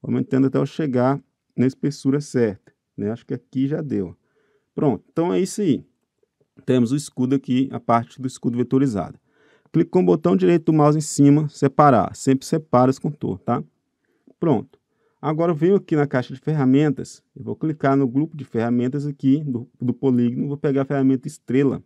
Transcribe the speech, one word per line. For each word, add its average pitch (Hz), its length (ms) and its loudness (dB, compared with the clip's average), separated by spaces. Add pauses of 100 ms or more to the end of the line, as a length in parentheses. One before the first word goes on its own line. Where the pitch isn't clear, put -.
Vou - 100 -10
aumentando 131 360 0
até 135 120 0
eu 143 80 0
chegar 135 540 -2 (360)
na 123 100 2
espessura 143 540 -2
certa, 117 520 -4 (240)
né? 101 140 -4
Acho 117 160 -12
que 135 80 -8
aqui 131 320 -6
já 156 140 -4
deu. 101 360 -6 (580)
Pronto. 139 360 -2
Então, 170 220 -2
é 180 80 0
isso 190 200 -4
aí. 165 240 0 (800)
Temos 123 280 2
o 143 40 -2
escudo 131 380 -4
aqui, 135 380 -2
a 117 80 -10
parte 117 400 0
do 131 80 -8
escudo 120 300 -6
vetorizado. 120 600 -2 (540)
Clico 170 180 0
com 185 120 2
o - 20 2
botão 175 320 2
direito 175 300 2
do 160 80 2
mouse 151 240 4
em - 20 -2
cima, 147 480 4
separar. 135 680 2
Sempre 135 320 -2
separa 131 440 2
os 135 80 -4
contornos, 120 440 -8
tá? 143 220 -4 (760)
Pronto. 147 400 -2 (420)
Agora 160 300 -2
eu 165 60 -2
venho 180 200 2
aqui 190 200 -2
na 147 100 2
caixa 131 260 -4
de 131 60 -14
ferramentas, 147 840 0 (100)
eu 135 80 -18
vou 110 140 -8
clicar 151 400 -2
no 139 100 2
grupo 147 300 -4
de 135 80 -12
ferramentas 120 640 -4
aqui 143 360 0
do, 123 260 -8 (120)
do 123 140 -2
polígono, 127 540 0
vou 143 80 -6
pegar 139 260 -2
a - 20 -2
ferramenta 135 420 0
estrela. 131 600 -2